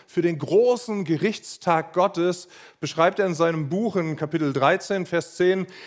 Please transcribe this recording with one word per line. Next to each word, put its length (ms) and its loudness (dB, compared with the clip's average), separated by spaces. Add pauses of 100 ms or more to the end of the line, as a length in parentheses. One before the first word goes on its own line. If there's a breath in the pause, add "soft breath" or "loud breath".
für 160 -4
den 160 0
großen 680 2
Gerichtstag 920 -2
Gottes, 560 0 (300 loud breath)
beschreibt 380 2
er 80 2
in 80 0
seinem 340 0
Buch 280 -2
in 200 -2
Kapitel 380 -2
dreizehn, 540 0
Vers 300 -4
zehn: 280 2 (220 loud breath)